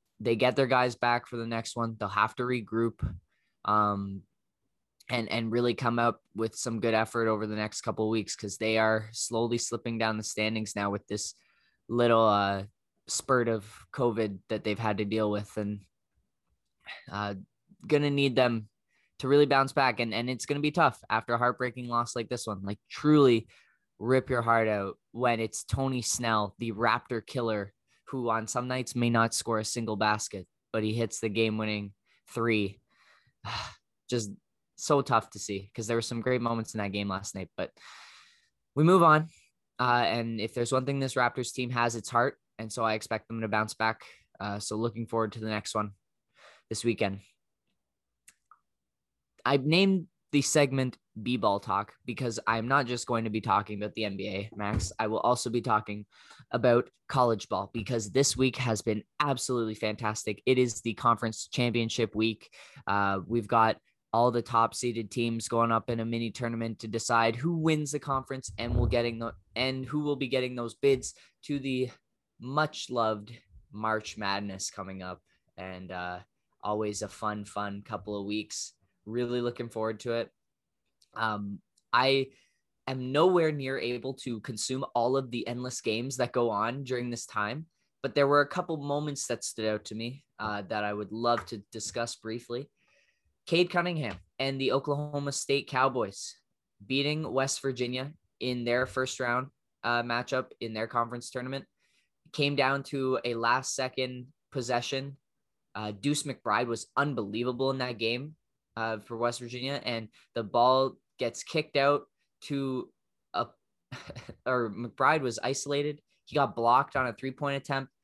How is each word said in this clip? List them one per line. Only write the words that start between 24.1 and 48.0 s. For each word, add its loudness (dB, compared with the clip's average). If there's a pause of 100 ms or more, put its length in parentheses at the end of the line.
your 2
heart 6
out -2 (140)
when 2
it's -4
Tony 0
Snell, 0
the -4
Raptor 0
killer, -2 (320)
who -4
on 0
some -4
nights -4
may 4
not 4
score 0
a -4
single -4
basket, 0 (280)
but 0
he 2
hits -2
the 0
game-winning 0 (360)
three. 0 (640)
<sighs> -12
Just -2 (440)
so 2
tough 2
to -14
see, -8
'cause -6
there 2
were 2
some -4
great 0
moments -2
in -4
that -2
game -2
last -6
night, -8
but -6 (1040)
we 4
move 8
on. 8 (500)
Uh, 4
and -2
if -4
there's -2
one 2
thing -2
this -2
Raptors 0
team -4
has, 0
it's -8
heart. 2 (200)
And -8
so -4
I 2
expect -6
them -6
to -2
bounce 0
back. 0 (380)
Uh, -6
so -6
looking -4
forward 0
to -10
the -6
next -2
one -2 (800)
this -6
weekend. 0 (2250)